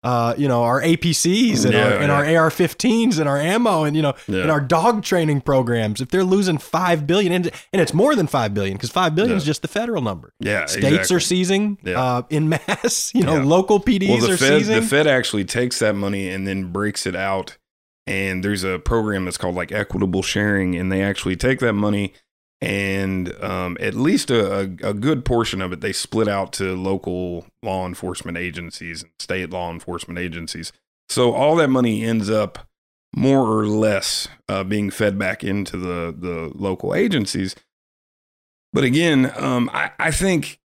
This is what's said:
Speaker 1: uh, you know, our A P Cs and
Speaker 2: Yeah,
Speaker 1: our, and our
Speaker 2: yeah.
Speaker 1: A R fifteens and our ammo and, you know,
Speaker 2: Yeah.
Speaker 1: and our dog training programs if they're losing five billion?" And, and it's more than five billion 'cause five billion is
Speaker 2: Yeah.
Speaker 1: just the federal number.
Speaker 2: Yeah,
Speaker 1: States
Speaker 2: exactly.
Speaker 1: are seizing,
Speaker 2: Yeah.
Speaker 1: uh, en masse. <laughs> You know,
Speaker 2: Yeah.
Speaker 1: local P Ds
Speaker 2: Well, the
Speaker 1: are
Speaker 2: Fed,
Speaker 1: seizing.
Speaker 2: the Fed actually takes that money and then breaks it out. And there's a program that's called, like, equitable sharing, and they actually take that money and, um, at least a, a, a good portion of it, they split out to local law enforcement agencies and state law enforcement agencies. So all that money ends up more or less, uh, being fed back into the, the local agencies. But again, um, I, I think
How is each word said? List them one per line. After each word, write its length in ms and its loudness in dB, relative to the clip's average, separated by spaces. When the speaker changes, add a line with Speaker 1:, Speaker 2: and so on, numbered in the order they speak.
Speaker 1:
uh, 320 0
you 120 0
know, 160 4
our 180 2
A 160 4
P 160 0
Cs 500 2
and 120 4
Speaker 2:
Yeah, 100 4
Speaker 1:
our, 140 4
and 120 2
our 140 2
Speaker 2:
yeah. 60 2
Speaker 1:
A 60 4
R 120 6
fifteens 680 2
and 100 0
our 80 2
ammo 460 2
and, 120 0
you 60 2
know, 140 0
Speaker 2:
Yeah. 140 0
Speaker 1:
and 80 2
our 100 2
dog 440 2
training 380 2
programs 600 0
if 80 -6
they're 140 2
losing 340 2
five 480 0
billion?" 260 2
And, 200 0
and 100 2
it's 120 2
more 220 4
than 100 2
five 300 0
billion 240 -2
'cause 100 -6
five 240 0
billion 240 2
is 60 -2
Speaker 2:
Yeah. 80 0
Speaker 1:
just 100 -4
the 60 -8
federal 340 -4
number. 380 -6
Speaker 2:
Yeah, 260 -2
Speaker 1:
States 220 -2
Speaker 2:
exactly. 280 4
Speaker 1:
are 40 4
seizing, 640 0
Speaker 2:
Yeah. 180 -2
Speaker 1:
uh, 200 0
en 180 2
masse. 640 -2
<laughs> 80 2
You 40 4
know, 100 2
Speaker 2:
Yeah. 80 2
Speaker 1:
local 360 4
P 200 2
Ds 100 2
Speaker 2:
Well, 200 4
the 40 2
Speaker 1:
are 40 0
Speaker 2:
Fed, 240 6
Speaker 1:
seizing. 160 0
Speaker 2:
the 40 4
Fed 240 2
actually 400 2
takes 320 -2
that 180 2
money 340 -2
and 180 -6
then 240 -4
breaks 340 -4
it 100 -4
out. 420 -4
And 360 -2
there's 200 0
a 160 -2
program 460 0
that's 120 -6
called, 160 -4
like, 180 -4
equitable 520 -2
sharing, 520 0
and 160 -4
they 120 0
actually 320 -2
take 240 0
that 140 0
money 400 0
and, 680 -2
um, 360 -6
at 160 -4
least 340 0
a, 260 2
a, 60 -2
a 40 -2
good 320 -2
portion 380 0
of 100 -4
it, 80 -10
they 120 -4
split 340 -2
out 260 -2
to 220 -4
local 720 -6
law 240 -6
enforcement 500 -8
agencies 640 -10
and 180 -20
state 300 -6
law 220 -6
enforcement 480 -10
agencies. 520 -8
So 240 2
all 220 4
that 160 4
money 320 2
ends 260 0
up 380 -2
more 320 4
or 180 2
less, 600 0
uh, 160 -4
being 280 -2
fed 260 0
back 260 -4
into 320 -4
the, 400 -6
the 380 -8
local 400 -4
agencies. 600 0
But 100 2
again, 520 4
um, 380 -2
I, 260 -4
I 120 0
think 480 0